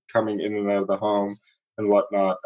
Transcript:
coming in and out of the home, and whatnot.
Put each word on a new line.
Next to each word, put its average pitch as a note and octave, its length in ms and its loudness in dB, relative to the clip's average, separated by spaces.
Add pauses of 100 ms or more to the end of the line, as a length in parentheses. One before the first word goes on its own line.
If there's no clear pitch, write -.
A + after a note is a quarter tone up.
(100)
coming G#2+ 300 -2
in G#2 160 -4
and G2+ 140 -2
out G2 120 0
of G2 40 -4
the G2 100 0
home, G#2 400 -2 (420)
and G#2 100 -2
whatnot. G2 580 2